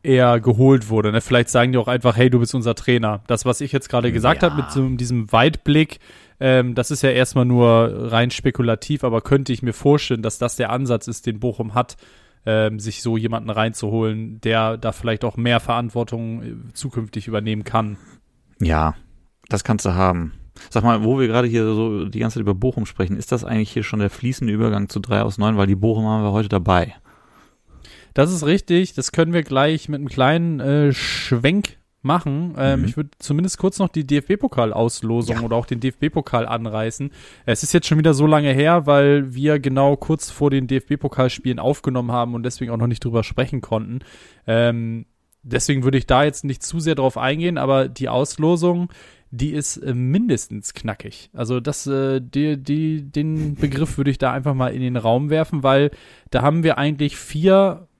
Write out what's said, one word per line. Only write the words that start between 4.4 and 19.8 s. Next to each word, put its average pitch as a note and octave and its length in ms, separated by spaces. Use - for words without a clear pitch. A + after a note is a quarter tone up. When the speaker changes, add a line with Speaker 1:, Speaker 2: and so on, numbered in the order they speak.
Speaker 2:
Ja. F3 80
Speaker 1:
habe D3 140
mit - 80
so C3 180
diesem A#2+ 420
Weitblick, D3+ 680
ähm, B2+ 340
das A#2+ 160
ist D3 140
ja C3+ 80
erstmal B2+ 340
nur A#2 640
rein A#2+ 200
spekulativ, B2+ 720
aber A2+ 180
könnte C3+ 320
ich A2+ 80
mir A#2+ 120
vorstellen, C#3 500
dass A2 160
das A#2+ 160
der A2+ 160
Ansatz B2 360
ist, - 200
den A2 120
Bochum A2+ 360
hat, B2 200
ähm, A2 320
sich G#2 240
so A2+ 140
jemanden A2+ 320
reinzuholen, A2 920
der A2+ 360
da A2+ 160
vielleicht A#2 320
auch A2 100
mehr A#2 240
Verantwortung, A#2 840
äh, A2+ 320
zukünftig A2+ 540
übernehmen G#2+ 380
kann. G#2+ 320
Speaker 2:
Ja, D#2 360
das G#2 160
kannst A2 200